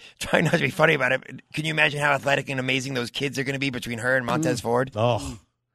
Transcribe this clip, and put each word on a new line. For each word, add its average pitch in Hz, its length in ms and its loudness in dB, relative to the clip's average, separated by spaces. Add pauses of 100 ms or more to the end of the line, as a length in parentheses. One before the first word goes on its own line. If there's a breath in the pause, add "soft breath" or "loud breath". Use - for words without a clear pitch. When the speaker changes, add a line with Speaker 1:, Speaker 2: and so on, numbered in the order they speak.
Speaker 1:
<laughs> - 160 -20
trying 180 260 2
not 156 80 2
to 170 60 6
be 139 120 0
funny 160 220 4
about 127 180 0
it, - 320 -6 (100)
can 156 120 -4
you 160 60 -2
imagine 151 280 2
how 147 140 4
athletic 139 360 0
and 135 100 -4
amazing 131 340 -2
those 120 180 -4
kids 135 260 -4
are 135 60 0
gonna 135 160 -4
be 139 100 -2
between 120 300 -6
her 123 160 0
and 127 100 0
Montez 123 340 0
Speaker 2:
Mm. - 40 -6
Speaker 1:
Ford? 123 320 0
Speaker 3:
Oh, 113 440 0 (360)